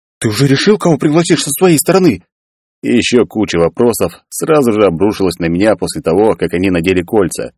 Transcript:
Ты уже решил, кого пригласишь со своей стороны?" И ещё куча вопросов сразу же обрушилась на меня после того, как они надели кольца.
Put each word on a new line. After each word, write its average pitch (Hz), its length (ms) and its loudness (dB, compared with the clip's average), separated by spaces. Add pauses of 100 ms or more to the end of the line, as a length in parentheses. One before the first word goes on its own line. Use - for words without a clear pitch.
(200)
Ты 113 100 -2
уже 110 180 0
решил, 160 300 2
кого 165 200 0
пригласишь 165 460 0
со - 60 -6
своей 170 280 2
стороны?" 170 460 0 (600)
И 120 120 0
ещё 117 300 2
куча 98 320 -4
вопросов 87 720 -2
сразу 147 420 0
же 107 140 2
обрушилась 92 540 -2
на 85 80 -4
меня 95 280 0
после 85 260 -8
того, 98 340 2
как 85 180 -4
они 92 160 -2
надели 90 320 0
кольца. 90 560 -4